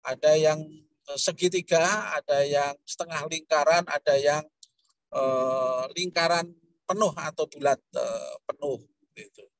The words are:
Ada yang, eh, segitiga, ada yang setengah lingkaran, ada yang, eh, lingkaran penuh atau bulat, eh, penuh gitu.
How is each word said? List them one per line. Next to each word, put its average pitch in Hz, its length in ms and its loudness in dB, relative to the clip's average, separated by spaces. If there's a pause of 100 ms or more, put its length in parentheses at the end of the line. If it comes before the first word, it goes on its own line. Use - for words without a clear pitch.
Ada 151 320 2
yang, 156 320 2 (480)
eh, 143 80 -6
segitiga, 180 960 0
ada 143 240 0
yang 143 320 0 (160)
setengah 165 400 -8
lingkaran, 160 560 2
ada 147 320 0
yang, 147 240 2 (720)
eh, 131 720 -2 (100)
lingkaran 175 560 -2 (400)
penuh 196 240 0
atau 156 320 -6
bulat, 139 320 -2 (160)
eh, 117 420 -6 (140)
penuh 131 320 -6 (360)
gitu. 104 260 -20 (160)